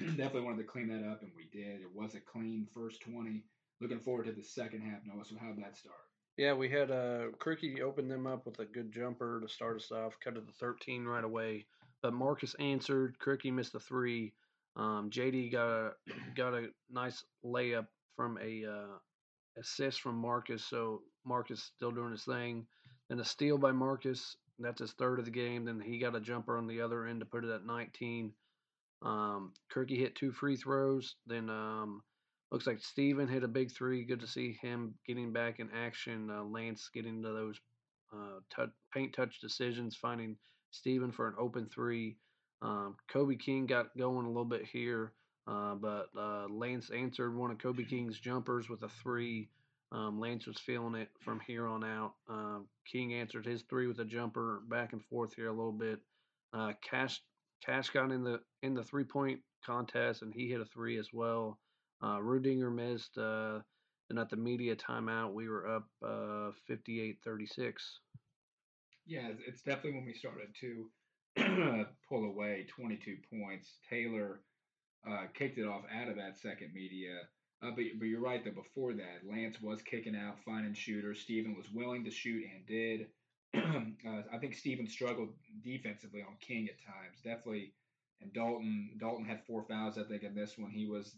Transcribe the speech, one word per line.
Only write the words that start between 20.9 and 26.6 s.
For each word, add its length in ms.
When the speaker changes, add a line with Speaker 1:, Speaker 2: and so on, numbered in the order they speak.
Speaker 2:
Marcus 360
still 160
doing 200
his 120
thing. 420
Then 100
a 60
steal 320
by 160
Marcus, 640
that's 200
his 140
third 260
of 60
the 60
game. 340
Then 160
he 180
got 160
a 60
jumper 360
on 100